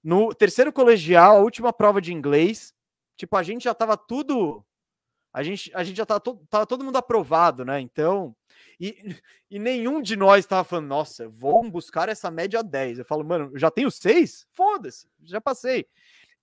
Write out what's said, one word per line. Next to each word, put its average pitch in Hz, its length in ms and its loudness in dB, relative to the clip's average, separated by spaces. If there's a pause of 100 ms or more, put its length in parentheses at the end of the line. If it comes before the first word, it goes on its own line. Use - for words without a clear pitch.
No 190 300 2
terceiro 269 400 2
colegial, 196 640 8
a - 20 8
última 226 320 2
prova 208 300 2
de 170 120 -10
inglês, 156 600 0 (420)
tipo, 190 220 -6
a 180 60 -2
gente 226 200 -10
já 233 100 -2
tava 220 220 0
tudo, 233 680 -4 (680)
a 135 100 -8
gente, 180 320 -10
a 185 100 -8
gente 185 120 -8
já 214 100 -4
tava 202 140 -2
to-, 202 300 -10
tava 214 160 0
todo 254 180 -8
mundo 262 140 -6
aprovado, 165 680 0
né? 135 160 -6
Então, 151 560 -4 (440)
e, 196 360 -14 (340)
e 202 100 -14
nenhum 254 420 -4
de 208 160 -6
nós 196 280 6
tava 185 200 -2
falando, 160 220 -8
"Nossa, 139 420 -8
vamos 143 420 -2
buscar 165 380 -6
essa 202 200 -10
média 196 320 -6
dez." 135 380 -8
Eu 123 60 -16
falo, 151 180 -6
"Mano, 151 300 -6
eu 139 60 -12
já 156 120 2
tenho 247 180 -2
seis? - 600 0
Foda-se, 381 560 -4 (160)
já 180 160 -12
passei." 247 480 -6 (540)